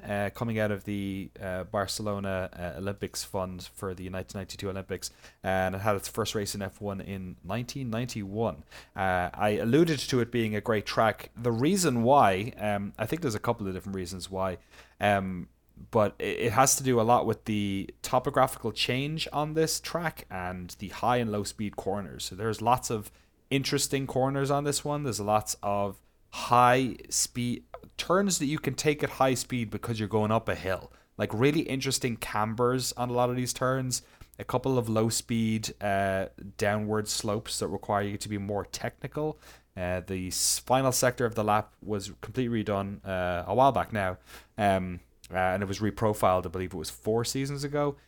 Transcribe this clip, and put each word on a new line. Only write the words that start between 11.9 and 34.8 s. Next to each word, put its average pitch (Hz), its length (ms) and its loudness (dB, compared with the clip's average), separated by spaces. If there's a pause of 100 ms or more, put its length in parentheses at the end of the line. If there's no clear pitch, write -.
why, 113 540 6
um, 101 400 -2
I 110 60 -2
think 160 160 -2
there's 131 140 -2
a 107 60 -4
couple 113 260 -2
of 95 80 -4
different 95 220 -8
reasons 90 340 -8
why, 95 280 -4 (420)
um, 95 480 2 (420)
but 104 300 4
it, 98 180 -2
it 113 140 0
has 131 240 6
to 135 80 -6
do 123 160 4
a - 20 4
lot 113 240 4
with 107 200 -2
the 101 440 -2 (100)
topographical 131 680 0
change 143 640 -2
on 151 220 -2
this 160 260 2
track - 500 -6
and 90 480 -8
the 98 100 -8
high 117 280 2
and 117 160 0
low 104 100 0
speed 101 320 -6
corners. 95 500 -6
So 95 120 -10
there's 107 260 -4
lots 123 280 4
of 107 200 -4 (400)
interesting 135 560 0
corners 135 460 0
on 143 100 2
this 143 220 -2
one. 147 180 -2
There's 113 160 -2
lots 104 460 2
of 101 360 0 (300)
high 123 680 6 (140)
speed - 540 -2 (320)
turns 190 420 2
that 143 80 0
you 147 140 0
can 135 140 -2
take 151 280 2
at 139 80 0
high 135 240 4
speed 120 360 -2
because 107 280 -4
you're 107 100 -2
going 107 220 2
up 113 180 2
a 95 60 0
hill. 92 380 -4 (240)
Like, 104 180 0
really 147 260 4
interesting 131 560 -2
cambers 120 800 0
on 123 120 -2
a 123 40 -2
lot 123 180 4
of 123 60 -2
these 127 160 -2
turns. 131 500 -2 (360)
A - 60 -10
couple 131 340 2
of 113 100 0